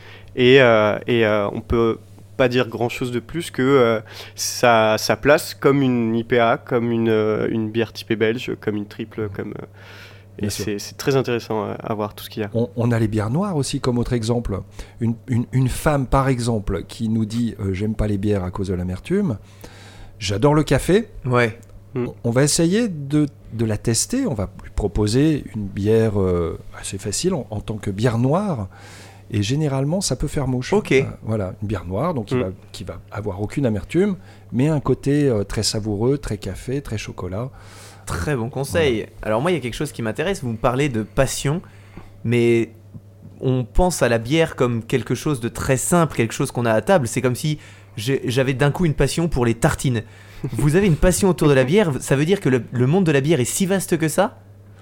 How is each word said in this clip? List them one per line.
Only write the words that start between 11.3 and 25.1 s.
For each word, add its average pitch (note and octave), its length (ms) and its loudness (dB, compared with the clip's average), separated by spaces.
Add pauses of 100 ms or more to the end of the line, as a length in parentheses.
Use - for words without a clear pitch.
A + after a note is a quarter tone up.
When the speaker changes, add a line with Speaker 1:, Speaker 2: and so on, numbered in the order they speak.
Speaker 1:
à, G#2+ 80 -6
à - 200 -6
voir G#2 220 -4
tout - 80 -16
ce - 60 -14
qu'il - 120 -6
y G#2 40 -4
a. G2 80 -6
Speaker 2:
On, A#2 240 -2
on A#2 140 0
a A#2 80 2
les A2 100 2
bières G#2 200 -2
noires F3 280 -2
aussi C#3 240 -4
comme B2 160 0
autre A#2 160 -2
exemple. A2+ 480 -2 (400)
Une, A#2 140 0 (120)
une, B2 240 0
une C3 160 2
femme, C#3 400 0
par C3+ 220 2
exemple, A2+ 580 -2
qui A2 220 -6
nous A2 160 0
dit, A2+ 340 -2
euh, « G2 140 -2
J'aime G#2+ 200 -2
pas G#2+ 140 0
les G#2 100 0
bières G2+ 280 0
à F2+ 60 -4
cause F#2+ 180 -4
de F#2+ 40 -2
l'amertume. G2 640 -2 (800)
J'adore A2 380 2
le D#3 80 4
café. » E3 460 2 (160)
Speaker 3:
Ouais. B2 340 0 (340)
Speaker 1:
Mm. B2 140 -4
Speaker 2:
On, - 160 -10
on A#2 80 0
va C3 120 4
essayer F3 440 2
de, D3 380 0 (260)
de A2+ 140 -2
la G#2+ 120 0
tester. A#3 500 -2
On D#3 60 -2
va G2 160 -4 (140)
lui - 100 -16
proposer A#2 680 2 (120)